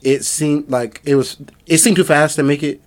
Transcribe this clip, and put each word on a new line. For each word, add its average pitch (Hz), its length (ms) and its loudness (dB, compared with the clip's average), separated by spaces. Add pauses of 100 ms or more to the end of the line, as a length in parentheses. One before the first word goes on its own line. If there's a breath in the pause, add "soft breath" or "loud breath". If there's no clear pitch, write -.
it 135 220 0
seemed 147 460 -2
like 123 340 -4
it 143 120 0
was, 127 220 -2 (280)
it 160 120 0
seemed 214 180 2
too 180 80 4
fast 151 320 2
to 151 60 0
make 143 200 0
it, 143 240 -6